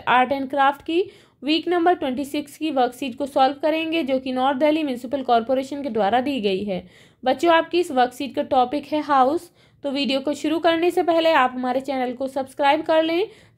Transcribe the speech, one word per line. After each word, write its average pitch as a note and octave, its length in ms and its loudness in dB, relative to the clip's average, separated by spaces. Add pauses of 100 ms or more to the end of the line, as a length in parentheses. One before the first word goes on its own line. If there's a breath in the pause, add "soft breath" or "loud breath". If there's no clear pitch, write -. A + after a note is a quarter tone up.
आर्ट B3+ 240 4
एंड C4+ 180 -4
क्राफ्ट C#4+ 320 0
की E4+ 280 -2 (320 loud breath)
वीक D#4 260 -2
नंबर F4 260 2
ट्वेंटी C#4+ 300 -4
सिक्स D4 320 -8
की D#4 140 -4
वर्कशीट B3+ 480 -2
को C#4+ 80 -4
सॉल्व C#4 280 2
करेंगे, D#4+ 480 -2
जो C4 160 0
कि C4 140 -6
नॉर्थ B3+ 260 0
दिल्ली D#4 240 2
म्युनिसिपल C4 400 -6
कॉरपोरेशन C4 600 0
के C#4 80 -6
द्वारा A3 300 0
दी C4 200 -2
गई G3 240 -2
है। F#3 220 -6 (380 soft breath)
बच्चों C#4 300 4
आपकी E4 260 2
इस F4 100 -2
वर्कशीट B3+ 440 -2
का D4 80 -2
टॉपिक C#4 440 0
है D4+ 140 -2
हाउस। C#4+ 520 2 (320 soft breath)
तो C#4+ 60 -6
वीडियो C4+ 300 -2
को D4 140 -2
शुरू D4+ 240 -2
करने E4 320 2
से F4 120 0
पहले E4 300 2
आप B3+ 220 2
हमारे B3+ 260 -4
चैनल C4 320 -4
को C4 160 -6
सब्सक्राइब C#4+ 540 0
कर D#4+ 200 2
लें, E4+ 240 -2 (320 loud breath)